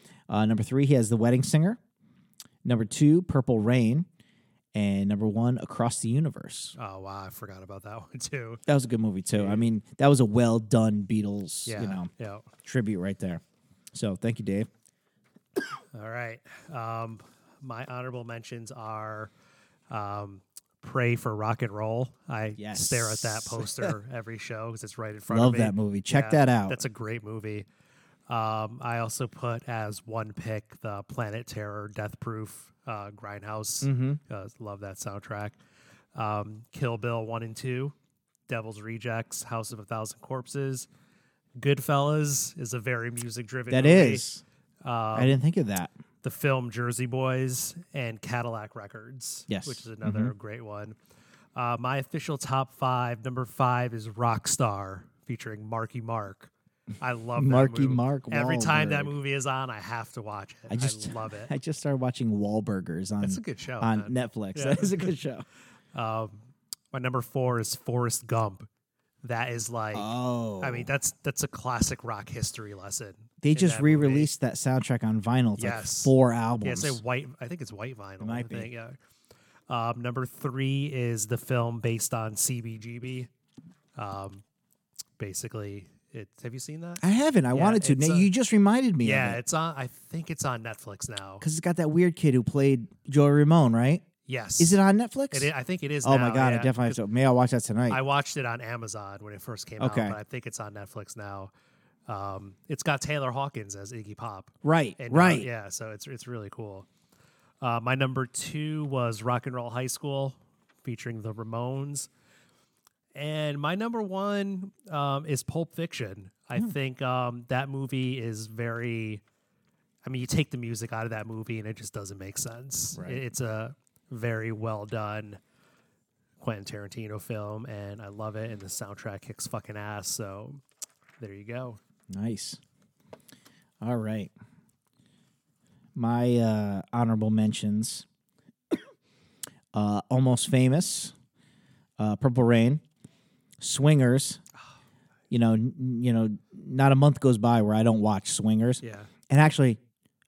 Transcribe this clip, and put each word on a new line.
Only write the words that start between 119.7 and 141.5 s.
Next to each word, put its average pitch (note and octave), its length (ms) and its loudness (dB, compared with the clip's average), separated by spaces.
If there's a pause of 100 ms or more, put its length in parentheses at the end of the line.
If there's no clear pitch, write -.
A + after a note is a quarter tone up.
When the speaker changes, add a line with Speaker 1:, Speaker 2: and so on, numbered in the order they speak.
Speaker 2:
I B2+ 60 -8
mean, C3 100 -4
you B2+ 60 -4
take - 240 0
the B2+ 80 -8
music A#2 340 -8
out A2+ 140 -4
of A2+ 40 -4
that G#2+ 180 -8
movie A2 320 -8
and G#2 80 -8
it A2 80 -8
just - 160 -14
doesn't G2+ 260 -12
make F#2+ 200 -12
sense. B2 640 -6
Speaker 1:
Right. - 120 -10
Speaker 2:
It, C3 120 -6
it's A#2+ 160 -6
a A2+ 340 -4 (380)
very A2+ 400 -2
well A2 340 -4
done G#2+ 500 -6 (1040)
Quentin G#2 260 -6
Tarantino G#2 560 -10
film, G#2+ 460 -8
and G2+ 340 -12
I G#2 60 -16
love G#2 300 -10
it, A2+ 160 -8
and G#2 80 -12
the G2+ 60 -14
soundtrack G2+ 560 -10
kicks - 260 -12
fucking G#2+ 280 -10
ass, G#2 300 -10
so G#2+ 480 -8 (640)
there G#2 140 -14
you G2+ 80 -16
go. A#2 380 -10 (280)
Speaker 1:
Nice. G2+ 480 -6 (1300)
All A#2+ 140 -2
right. A2 340 -4 (1600)
My, A#2+ 420 2
uh, G#2+ 460 2 (100)
honorable A2+ 380 2
mentions, G#2+ 760 0 (640)
<coughs> - 60 -2 (1000)
uh, G#2 360 2
Almost B2+ 400 4
Famous, C3 640 2 (840)